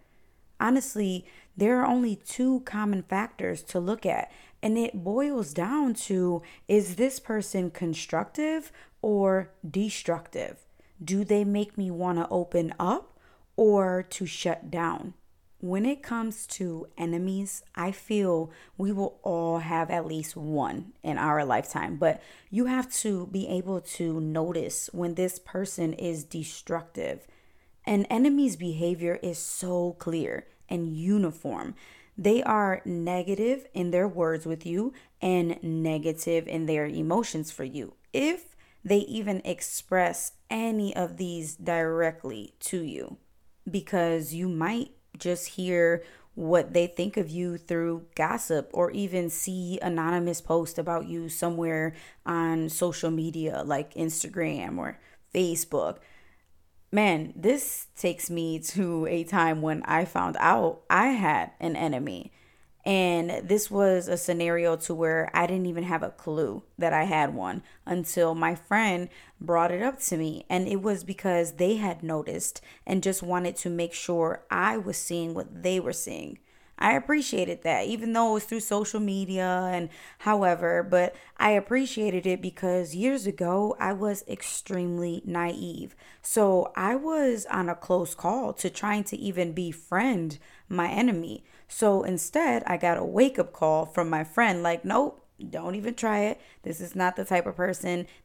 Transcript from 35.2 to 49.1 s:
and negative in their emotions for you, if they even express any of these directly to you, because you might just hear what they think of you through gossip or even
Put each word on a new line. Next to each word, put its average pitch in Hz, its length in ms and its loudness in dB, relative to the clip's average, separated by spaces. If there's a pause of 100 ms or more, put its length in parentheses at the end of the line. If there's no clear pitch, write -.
and 180 420 2
negative 160 840 0
in 160 200 -2
their 151 220 0
emotions 160 640 -2
for - 120 -8
you, 131 300 -8 (180)
if 311 420 -2 (300)
they 202 140 4
even 208 480 -2
express - 880 0 (160)
any 220 440 -2
of 175 220 -2
these 170 400 -6
directly 165 1040 -2
to - 220 -4
you, 87 340 -8 (560)
because 165 600 0
you 180 160 -2
might 180 420 -2 (240)
just 175 340 -4
hear 175 540 4 (300)
what 170 400 2
they 175 140 6
think 180 300 -2
of 175 120 -2
you 175 260 -4
through 170 480 -2 (120)
gossip 165 580 0
or 175 160 2
even 185 400 -2